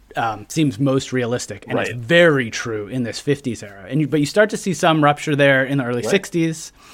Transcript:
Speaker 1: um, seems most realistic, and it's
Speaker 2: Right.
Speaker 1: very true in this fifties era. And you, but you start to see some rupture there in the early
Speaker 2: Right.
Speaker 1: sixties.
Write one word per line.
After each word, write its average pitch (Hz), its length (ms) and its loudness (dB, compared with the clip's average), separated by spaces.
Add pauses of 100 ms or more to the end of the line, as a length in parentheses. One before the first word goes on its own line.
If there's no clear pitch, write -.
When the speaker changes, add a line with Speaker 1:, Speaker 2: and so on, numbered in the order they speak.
(160)
Speaker 1:
um, 110 340 -4
seems 139 300 0
most 135 340 0
realistic, 120 540 -4
and 120 100 -4
it's 101 140 -2
Speaker 2:
Right. 120 80 -10
Speaker 1:
very 139 500 4
true 107 380 -6
in 120 160 -4
this 110 160 -6
fifties 139 420 -4
era. 98 260 -18
And 131 140 0
you, 147 60 0
but 151 120 0
you 143 60 2
start 208 240 2
to 214 80 -4
see 190 160 -4
some 160 300 2
rupture 147 320 2
there 139 280 4
in 139 140 -2
the 135 60 0
early 120 180 -2
Speaker 2:
Right. 110 80 -2
Speaker 1:
sixties. 165 640 -2 (200)